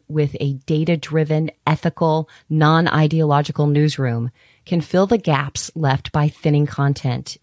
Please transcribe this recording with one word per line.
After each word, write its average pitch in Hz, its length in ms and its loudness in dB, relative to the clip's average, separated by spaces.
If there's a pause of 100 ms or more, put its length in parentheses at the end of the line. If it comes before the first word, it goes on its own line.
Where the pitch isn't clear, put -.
with 147 320 -2
a 139 140 -2
data-driven, 156 960 -2 (160)
ethical, 160 640 -2 (180)
non-ideological 156 1200 2
newsroom 135 640 0 (320)
can 175 160 -2
fill 185 260 0
the 226 120 2
gaps 143 560 -2
left 139 360 -2
by 151 180 0
thinning 147 380 0
content 139 760 -4